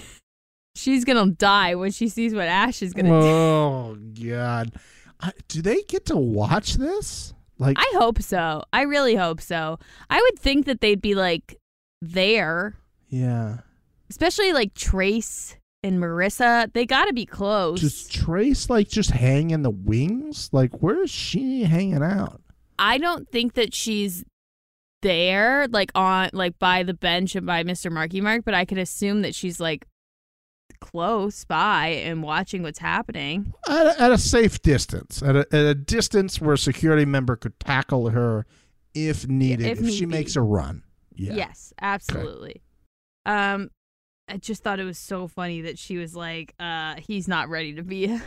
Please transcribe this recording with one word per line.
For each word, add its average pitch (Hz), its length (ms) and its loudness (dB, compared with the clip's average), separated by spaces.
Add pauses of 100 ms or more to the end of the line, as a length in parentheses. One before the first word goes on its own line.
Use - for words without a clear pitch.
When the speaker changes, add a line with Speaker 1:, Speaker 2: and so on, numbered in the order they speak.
(320)
Speaker 1:
<laughs> - 440 -20
She's 262 300 0
gonna 226 260 6
die 196 440 4
when 190 160 -2
she 226 180 -2
sees 226 260 -2
what 180 140 0
Ash 202 320 0
is 185 100 -4
gonna 185 160 2
do. 165 80 8
Speaker 2:
Oh, 156 840 4 (240)
God. 117 520 -4 (480)
I, 180 100 -4 (160)
do 160 140 -6
they 247 220 0
get - 240 -6
to 302 100 0
watch 117 560 0
this? - 600 -4 (260)
Like, 135 200 2
Speaker 1:
I 523 160 2
hope 233 280 2
so. 160 400 -2 (100)
I 240 80 4
really 285 320 2
hope 170 260 0
so. 160 380 -4 (320)
I 311 100 2
would 480 200 4
think 277 260 2
that 262 160 -2
they'd 208 180 4
be, 202 140 0
like, 180 460 0 (420)
there. 185 760 0 (320)
Speaker 2:
Yeah. 120 500 -2 (520)
Speaker 1:
Especially, 370 420 0
like, 240 220 2
Trace - 840 -2 (260)
and 185 160 0
Marissa. 208 760 2
They 233 140 0
gotta 294 260 2
be 233 140 -4
close. 190 540 0
Speaker 2:
Does - 260 -2
Trace, 208 600 0
like, 220 220 4
just - 220 2
hang 135 400 2
in 156 100 0
the 131 80 2
wings? 135 840 -2
Like, 131 300 2
where 269 220 2
is 339 80 -2
she 262 540 -2
hanging 165 360 2
out? 175 400 -4 (380)
Speaker 1:
I 214 180 4
don't 330 320 -2
think 240 240 -2
that 226 220 0
she's 202 480 -2 (800)
there, 202 680 2
like, 202 240 0
on, 190 400 2
like, 180 240 -2
by 185 240 2
the 180 140 -2
bench 180 400 -2
and 180 100 -4
by 175 160 0
Mister 175 300 -6
Marky 165 300 -4
Mark, 220 220 0
but 208 120 -2
I 180 100 2
could 190 140 -4
assume 202 420 -2
that 180 140 -4
she's, 180 240 -6
like, 160 260 -4 (960)
close 202 640 -4
by 170 420 2
and 160 360 -4
watching 170 400 -4
what's 160 160 -10
happening. 170 720 -4 (160)
Speaker 2:
At 320 160 4
a, 302 160 4
at 247 100 8
a 226 60 6
safe - 440 2
distance. - 600 0
At 139 140 4
a, 139 40 6 (120)
at 151 140 4
a 147 100 4
distance 196 640 0
where 151 120 2
a 139 40 4
security 151 480 2
member 131 300 0
could - 240 -10
tackle 131 500 0
her 113 360 0 (480)
if 151 340 -4
needed, 131 400 0
Speaker 1:
If 233 140 -4
Speaker 2:
if 233 80 0
she 202 120 -2
Speaker 1:
need 175 60 0
be. 165 100 -2
Speaker 2:
makes 151 180 -4
a 139 60 2
run. 101 420 -2 (320)
Yeah. 95 180 -8
Speaker 1:
Yes, - 460 -8
Speaker 2:
Okay. 190 80 -6
Speaker 1:
absolutely. 165 760 -8 (640)
Um, 202 440 -2 (580)
I 185 100 -12
just 202 260 -10
thought 196 160 -4
it 190 60 -6
was 180 120 -10
so 185 300 -10
funny 175 340 -8
that 165 160 -12
she - 200 -10
was 165 180 -10
like, 165 440 -12
uh, 160 360 -8
"He's 180 320 -8
not 165 220 -2
ready 160 240 -6
to 160 100 -12
be, 190 420 -4